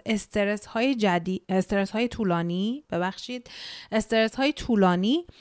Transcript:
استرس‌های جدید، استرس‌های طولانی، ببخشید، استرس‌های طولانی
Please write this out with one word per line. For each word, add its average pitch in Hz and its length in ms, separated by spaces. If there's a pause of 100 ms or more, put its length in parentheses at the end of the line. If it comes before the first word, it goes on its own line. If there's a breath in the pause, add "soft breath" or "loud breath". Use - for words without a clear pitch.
استرس‌های 214 880
جدید، 185 540
استرس‌های 196 580
طولانی، 190 840
ببخشید، 190 600 (420 loud breath)
استرس‌های 220 600
طولانی 202 720 (160 loud breath)